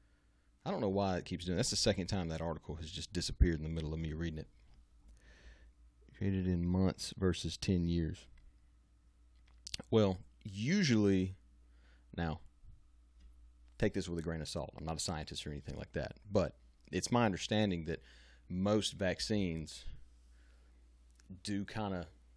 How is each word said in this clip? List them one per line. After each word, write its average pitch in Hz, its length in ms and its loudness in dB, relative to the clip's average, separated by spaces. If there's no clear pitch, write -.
I 185 40 -2
don't 175 100 -2
know 101 80 2
why 98 260 2
it 82 80 -2
keeps 85 220 -6
doing, 90 100 0
that's 113 140 0
the - 80 -2
second 98 300 2
time 90 200 -2
that 80 140 -4
article 82 340 -6
has 82 160 -10
just - 220 -10
disappeared 85 420 2
in 76 80 -4
the 80 60 -4
middle 78 240 -2
of 82 60 -4
me 80 120 -4
reading 80 280 -4
it. - 80 -12
Created 95 280 0
in 87 220 2
months 92 500 2
versus 87 380 0
ten 87 300 2
years. 85 400 0
Well, 101 280 6
usually, 104 920 4
now, 82 240 -2
take 104 160 2
this 90 160 -2
with 85 100 -4
a - 20 -2
grain 80 200 -4
of 73 80 -8
salt. - 280 -6
I'm - 60 -10
not 78 140 -4
a - 20 -6
scientist 78 480 -6
or 76 40 -6
anything 73 260 -10
like - 160 -12
that, - 220 -6
but 98 280 2
it's - 220 0
my 120 120 6
understanding 95 600 2
that 80 180 -4
most 98 440 2
vaccines 90 920 -2
do 101 200 -4
kinda 95 440 -4